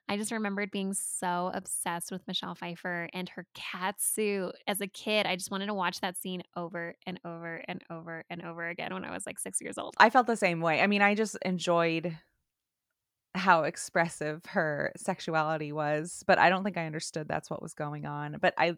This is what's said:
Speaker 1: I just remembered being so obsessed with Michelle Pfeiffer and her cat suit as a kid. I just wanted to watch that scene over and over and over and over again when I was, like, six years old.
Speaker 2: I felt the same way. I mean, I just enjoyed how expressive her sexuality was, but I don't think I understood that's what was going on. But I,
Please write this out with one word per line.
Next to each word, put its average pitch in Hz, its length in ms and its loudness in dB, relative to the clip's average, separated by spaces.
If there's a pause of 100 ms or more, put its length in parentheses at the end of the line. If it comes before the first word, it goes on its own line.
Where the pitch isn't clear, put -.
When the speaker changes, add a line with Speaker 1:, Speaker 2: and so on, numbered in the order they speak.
Speaker 1:
I 202 80 0
just 214 160 -2
remembered 208 380 -2
being 196 240 -2
so 180 580 -2
obsessed 180 580 -4
with 185 160 -8
Michelle 180 280 -4
Pfeiffer 175 580 -6
and 185 180 -6
her - 240 -12
cat 190 460 -4
suit 202 520 0 (140)
as 196 140 0
a 196 60 -2
kid. 214 400 0
I 185 100 0
just 180 140 -6
wanted 196 160 -2
to 214 80 -2
watch 180 260 0
that 180 160 -2
scene 185 260 -6 (140)
over 170 380 -6 (120)
and 185 180 -8
over 165 440 -8
and 180 220 -8
over 165 400 -10
and 175 120 -10
over 170 240 -6
again 175 280 -6
when 190 100 -6
I - 80 -8
was, - 140 -8
like, - 120 -10
six - 220 -6
years - 160 -8
old. - 220 -6
Speaker 2:
I 214 100 10
felt 240 180 6
the 233 100 0
same 170 260 2
way. 160 180 4
I 190 60 6
mean, 202 160 4
I 202 120 6
just 214 280 -2
enjoyed 170 760 2 (1160)
how 185 280 6
expressive 160 840 0
her 151 500 0
sexuality 156 760 0
was, 151 540 -2
but 190 120 8
I 147 120 10
don't 190 140 4
think 202 120 -2
I 170 100 -2
understood 156 420 -6
that's 156 200 -2
what - 140 -6
was 160 120 -10
going 147 320 -6
on. 147 340 -6
But 180 180 4
I, 170 200 4